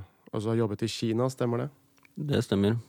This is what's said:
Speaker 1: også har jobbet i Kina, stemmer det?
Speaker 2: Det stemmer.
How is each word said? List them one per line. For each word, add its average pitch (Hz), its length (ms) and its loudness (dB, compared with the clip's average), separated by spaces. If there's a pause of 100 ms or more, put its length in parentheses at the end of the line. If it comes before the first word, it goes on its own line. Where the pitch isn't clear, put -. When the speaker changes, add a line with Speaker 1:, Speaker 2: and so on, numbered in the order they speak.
(320)
Speaker 1:
også 110 220 -2
har 117 80 2
jobbet 104 240 -2
i 110 80 -2
Kina, 117 340 0
stemmer 123 360 -2
det? 147 40 -8 (480)
Speaker 2:
Det 143 280 0
stemmer. 101 340 2 (100)